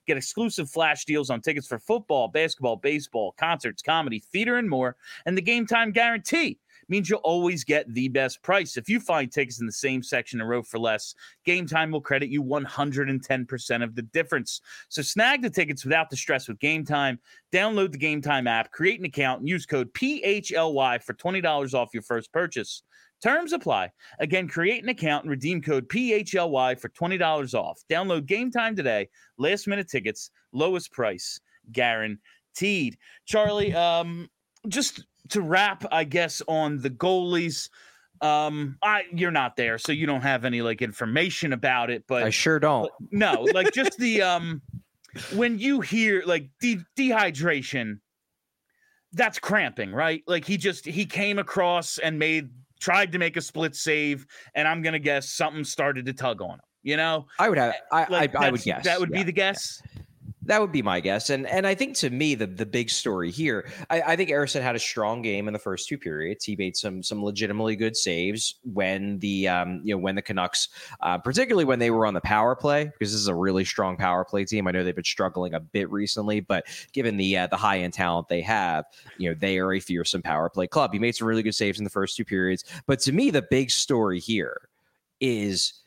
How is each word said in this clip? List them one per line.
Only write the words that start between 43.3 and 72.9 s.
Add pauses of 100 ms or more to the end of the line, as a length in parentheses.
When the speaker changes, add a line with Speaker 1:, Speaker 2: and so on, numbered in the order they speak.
Speaker 1:
like,
just
the,
Speaker 2:
<laughs>
Speaker 1:
um, (720)
when
you
hear,
like, (120)
de-, (160)
dehydration, (1120)
that's
cramping,
right?
Like,
he
just,
he
came
across
and
made, (300)
tried
to
make
a
split
save, (280)
and
I'm
gonna
guess
something
started
to
tug
on
him, (220)
you
know? (120)
Speaker 2:
I
would
have, (180)
I,
Speaker 1:
Like,
Speaker 2:
I,
I
would
Speaker 1:
that's,
Speaker 2:
guess.
Speaker 1:
that
would
be
Speaker 2:
Yeah.
Speaker 1:
the
guess? (600)
Speaker 2:
That
would
be
my
guess.
And,
and
I
think
to
me,
the,
the
big
story
here, (220)
I,
I
think
Ersson
had
a
strong
game
in
the
first
two
periods.
He
made
some,
some
legitimately
good
saves
when
the,
um,
you
know,
when
the
Canucks, (320)
uh,
particularly
when
they
were
on
the
power
play,
because